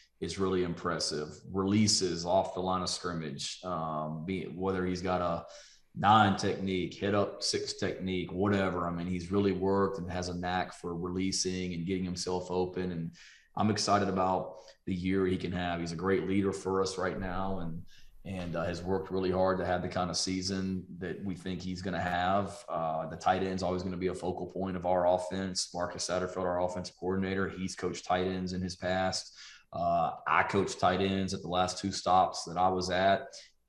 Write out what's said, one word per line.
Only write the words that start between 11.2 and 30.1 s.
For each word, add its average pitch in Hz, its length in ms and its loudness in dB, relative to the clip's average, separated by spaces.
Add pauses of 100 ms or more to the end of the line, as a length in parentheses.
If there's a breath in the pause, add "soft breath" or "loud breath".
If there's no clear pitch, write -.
and 85 100 -4
getting 92 180 -2
himself 90 460 -4
open. 90 420 -2
And 82 200 -6 (440 loud breath)
I'm 104 140 4
excited 101 400 2
about 92 460 2 (320 loud breath)
the 92 80 -2
year 92 320 2
he 92 100 2
can 87 140 -4
have. 87 280 -2
He's 85 120 -4
a 82 40 -6
great 90 320 2
leader 98 240 2
for 95 300 0
us 95 160 -2
right 92 220 -2
now, 95 400 -2
and, 85 220 -4 (440 soft breath)
and, 87 300 -6
uh, 85 100 -2
has 85 160 -4
worked 92 300 -2
really 92 180 0
hard 92 300 4
to 87 60 0
have 90 180 0
the 92 40 -2
kind 90 220 0
of 82 80 -2
season 95 680 -2 (140)
that 87 260 -6
we 95 120 -4
think 90 260 -6
he's 90 200 -6
gonna 87 200 -2
have. 90 560 0 (100)
Uh, 80 400 -2
the 85 80 -8
tight 92 280 4
end's 92 180 -2
always 90 220 0
gonna 92 120 -4
be 87 120 0
a 87 80 0
focal 87 320 -4
point 92 280 -4
of 87 100 -4
our 90 220 4
offense. 92 640 0
Marcus 87 340 -4
Satterfield, 90 300 0
our 90 240 0
offensive 90 380 -4
coordinator, 95 480 0
he's 92 280 -6
coached 87 280 -4
tight 92 220 2
ends 92 280 -2
in 92 80 -2
his 90 140 -4
past. 92 640 -2 (340 loud breath)
Uh, 85 400 2 (160)